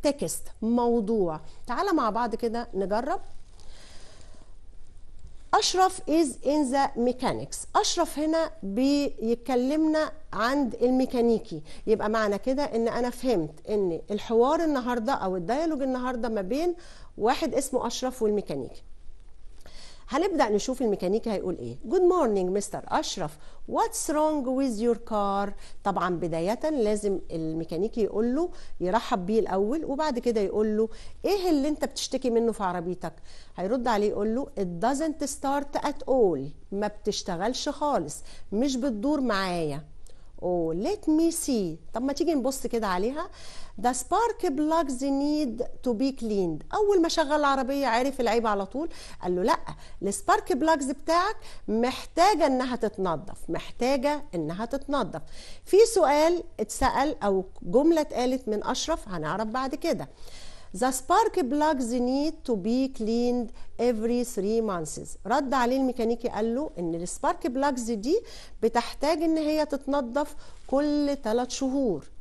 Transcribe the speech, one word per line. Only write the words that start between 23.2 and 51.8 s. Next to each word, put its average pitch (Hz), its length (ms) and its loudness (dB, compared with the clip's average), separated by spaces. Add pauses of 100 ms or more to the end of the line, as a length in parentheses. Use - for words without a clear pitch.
What's 392 380 0
wrong 302 360 2
with 254 360 0
your 233 160 4 (120)
car? 202 420 0 (320)
طبعًا 185 320 0
بداية 175 540 0
لازم 208 500 0 (120)
الميكانيكي 165 680 -2
يقول 233 340 2
له، 349 140 0 (320)
يرحب 185 440 0
بيه 220 140 4
الأول، 208 460 0
وبعد 277 340 0
كده 226 220 0
يقول 214 360 0
له: 220 120 2 (360)
"إيه 370 240 2
اللي 285 180 4
أنت 294 180 0
بتشتكي 269 440 -2
منه 226 220 4
في 208 120 -4
عربيتك؟" 180 500 -4 (440)
هيرد 233 300 0
عليه 208 220 4
يقول 220 260 0
له: 269 120 -2 (120)
"It 180 260 -2
doesn't 285 420 0
start 285 540 -2
at - 280 -4
all." 196 320 4 (300)
ما 202 160 -2
بتشتغلش 202 840 -4
خالص، 254 480 -2 (340)
مش 262 240 0
بتدور 269 460 0
معايا. 175 640 -2 (580)
Oh, 175 320 0 (100)
let 403 240 -2
me 320 240 4 (160)
see. 190 460 -2
طب 226 80 -2
ما 277 120 0
تيجي 320 200 2
نبص 262 340 0
كده 220 200 0
عليها. 233 420 0 (520)
The 247 120 4
spark 427 520 0
plugs 302 560 2
need 277 600 0 (240)
to 240 60 2
be 262 280 0
cleaned. 196 520 0
أول 403 280 6
ما 330 60 6
شغل 311 240 2
العربية 277 560 4
عرف 254 340 2
العيب 226 260 4
على 196 180 2
طول. 294 240 -4 (320)
قال 180 140 0
له: 180 80 2
"لأ، 294 160 4 (420)
السبارك 359 520 2
بلاجز 294 380 2
بتاعك 349 440 0 (320)
محتاجة 302 800 4